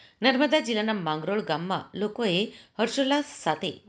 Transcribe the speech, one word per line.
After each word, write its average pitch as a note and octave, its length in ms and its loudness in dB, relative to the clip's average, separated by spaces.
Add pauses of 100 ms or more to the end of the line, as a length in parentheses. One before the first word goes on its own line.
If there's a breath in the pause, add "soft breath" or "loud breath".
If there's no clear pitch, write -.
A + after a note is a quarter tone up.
(220 loud breath)
નર્મદા C4+ 380 4
જિલ્લાના A3 320 0
માંગરોળ F3 480 -2
ગામમાં E3+ 580 -4
લોકોએ G#3 540 0 (260 loud breath)
હર્ષોલ્લાસ C4+ 460 2
સાથે - 480 -4 (160)